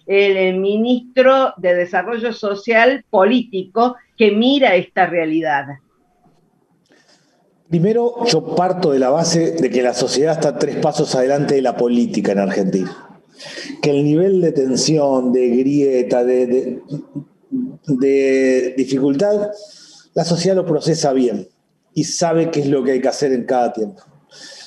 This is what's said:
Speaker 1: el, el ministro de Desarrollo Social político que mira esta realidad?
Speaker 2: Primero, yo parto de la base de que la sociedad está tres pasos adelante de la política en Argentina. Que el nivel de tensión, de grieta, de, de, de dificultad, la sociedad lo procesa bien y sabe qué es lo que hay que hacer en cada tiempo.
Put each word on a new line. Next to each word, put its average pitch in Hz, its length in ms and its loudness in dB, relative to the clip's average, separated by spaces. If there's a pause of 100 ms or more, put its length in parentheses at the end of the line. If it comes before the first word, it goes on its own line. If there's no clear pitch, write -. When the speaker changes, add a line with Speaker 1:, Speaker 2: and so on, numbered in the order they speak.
Speaker 1:
el, 196 300 2
el 185 220 0
ministro 247 1000 2
de 180 180 0
Desarrollo 190 580 -4
Social 220 800 0
político 220 840 0 (200)
que 214 140 4
mira 240 440 2
esta 175 320 0
realidad? 156 600 -2 (2000)
Speaker 2:
Primero, 220 580 0
yo 160 280 0
parto 175 380 0
de 135 80 2
la 127 100 2
base 165 420 0
de 127 180 -2
que 123 120 0
la 123 120 0
sociedad 139 400 0
está 151 220 -2
tres 143 200 -4
pasos 147 380 -2
adelante 139 420 0
de 135 60 2
la 120 140 -2
política 113 560 0
en 98 60 0
Argentina. 95 680 -2 (760)
Que 151 100 0
el 143 120 0
nivel 180 380 2
de 165 100 2
tensión, 131 840 0
de 127 160 2
grieta, 127 760 2
de, 127 220 2
de, 123 360 -4 (1040)
de 131 920 2
dificultad, 139 720 0 (640)
la 165 120 -2
sociedad 175 320 0
lo 175 100 0
procesa 151 460 0
bien 120 340 0 (480)
y 156 80 -2
sabe 165 480 -2
qué 147 80 -2
es 143 80 -2
lo 139 160 0
que 131 100 0
hay 127 80 0
que 127 60 -2
hacer 135 260 0
en 120 120 -2
cada 123 280 0
tiempo. 104 300 -8 (640)